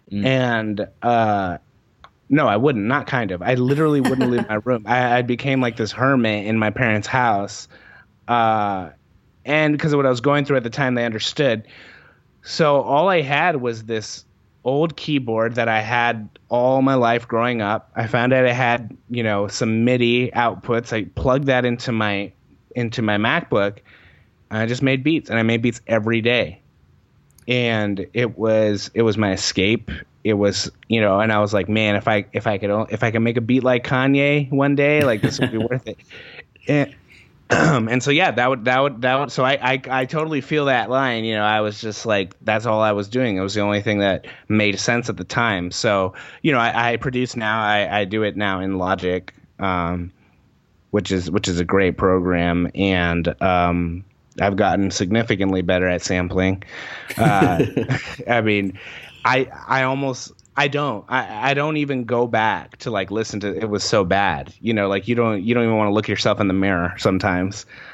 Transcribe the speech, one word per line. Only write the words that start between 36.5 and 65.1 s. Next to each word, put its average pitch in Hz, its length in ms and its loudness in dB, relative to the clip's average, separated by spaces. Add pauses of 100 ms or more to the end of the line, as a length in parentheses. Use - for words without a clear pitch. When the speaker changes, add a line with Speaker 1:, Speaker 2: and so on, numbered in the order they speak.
Speaker 2:
And, 143 280 0 (280)
<clears throat> - 280 -12
and 123 520 2
so, 139 80 0
yeah, 160 200 4
that 120 180 0
would, 117 160 -2
that 127 160 2
would, 131 220 -2
that 131 180 2
would, 139 100 -4
so - 140 0
I, 135 160 2
I, 131 300 0
I 131 160 0
totally 156 340 -4
feel 151 240 -2
that 123 240 2
line. 123 360 0
You 113 100 -2
know, 107 100 0
I 107 160 2
was 104 180 -4
just 110 280 -8
like, 101 340 0
that's 107 240 0
all 110 160 0
I 107 120 4
was 101 140 -2
doing. 117 300 -2
It 92 60 -2
was 98 100 -4
the 107 80 -2
only 101 220 0
thing 104 160 0
that 98 280 0 (220)
made 104 320 2
sense 120 300 -2
at - 80 -8
the 92 60 -10
time. 98 460 -2
So, 98 440 0 (260)
you 156 120 0
know, 127 60 2
I, 117 340 0
I 117 40 -2
produce 123 400 -4
now. 110 260 -2
I, 104 380 0
I 104 60 0
do 110 160 -2
it 104 120 -2
now 98 260 -2
in 95 180 -2
Logic, 92 520 -2 (280)
um, 90 520 -2 (800)
which 101 220 -2
is, 85 180 -2
which 104 160 -2
is 90 140 0
a 87 60 0
great 95 320 2
program. 87 760 2
And, 87 540 0 (140)
um, 87 640 0 (340)
I've 98 160 2
gotten 98 340 2
significantly 98 720 0
better 90 240 2
at 87 160 0
sampling. 92 640 0 (520)
Uh, 175 500 4 (300)
Speaker 1:
<laughs> - 320 -10
Speaker 2:
I 120 120 2
mean, 101 360 0 (480)
I, 127 240 2 (200)
I 131 160 2
almost, 135 480 -4 (240)
I 143 100 2
don't, 135 420 -4
I, 110 420 -2
I 139 40 2
don't 151 220 -2
even 139 280 -4
go 120 220 0
back 110 520 -2
to, - 120 -8
like, 98 220 -4
listen 110 280 -4
to, 98 160 -4
it 107 140 -4
was 101 140 -2
so 104 200 2
bad, 87 560 0
you 113 140 -2
know, 101 140 0
like, 98 180 -2
you 120 80 0